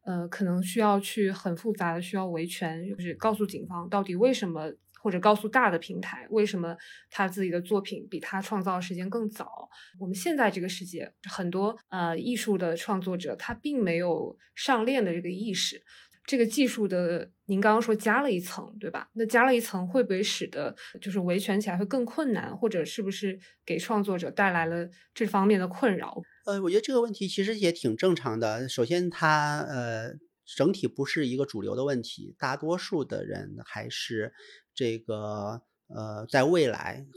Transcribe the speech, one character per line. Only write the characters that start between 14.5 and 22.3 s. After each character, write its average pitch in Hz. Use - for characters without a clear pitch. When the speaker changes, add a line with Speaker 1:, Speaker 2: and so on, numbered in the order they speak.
Speaker 1:
上 233
链 254
的 170
这 175
个 175
意 196
识。 -
这 277
个 233
技 254
术 208
的， 175
您 196
刚 214
刚 226
说 226
加 220
了 285
一 180
层， -
对 180
吧？ -
那 226
加 233
了 262
一 233
层 185
会 247
不 185
会 190
使 -
得 143
就 -
是 190
维 175
权 202
起 208
来 180
会 208
更 240
困 262